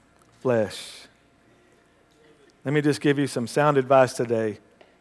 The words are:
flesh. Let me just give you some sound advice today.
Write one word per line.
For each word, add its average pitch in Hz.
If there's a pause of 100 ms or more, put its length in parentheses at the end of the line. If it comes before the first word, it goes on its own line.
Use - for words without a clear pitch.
(400)
flesh. 113 (1600)
Let 131
me 151
just 147
give 143
you 139
some 123
sound 147
advice 131
today. 113 (420)